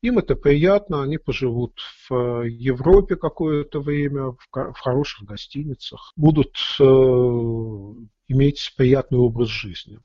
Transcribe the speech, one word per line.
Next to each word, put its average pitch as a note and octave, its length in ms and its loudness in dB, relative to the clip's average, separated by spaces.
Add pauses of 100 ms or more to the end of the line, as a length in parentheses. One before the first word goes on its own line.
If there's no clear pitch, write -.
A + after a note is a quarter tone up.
Им A#3+ 160 0
это - 180 -2
приятно, D#3+ 640 2
они D3 160 -6
поживут A#2+ 600 -6 (280)
в, C3 60 -6
э, A#2+ 340 -2
Европе C3 680 2
какое-то D3+ 640 -4
время, C#3 580 -4
в - 140 -20
ка-, C3+ 200 -8
в - 60 -20
хороших C3 480 -4
гостиницах, C3+ 720 -12 (180)
будут, D3+ 420 2 (220)
э, C#3 60 6 (1400)
иметь C#3 480 0
приятный C3 420 2
образ A#2+ 300 0
жизни. G#2 560 -14